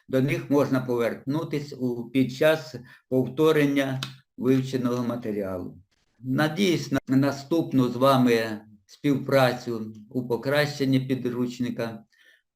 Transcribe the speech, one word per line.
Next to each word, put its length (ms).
До 140
них 280
можна 300
повернутись 1000
у, 320
під 220
час 420
повторення 920
вивченого 680
матеріалу. 760
Надіюсь 760
на 240
наступну 720
з 80
вами 640
співпрацю 1080
у 180
покращенні 720
підручника. 1040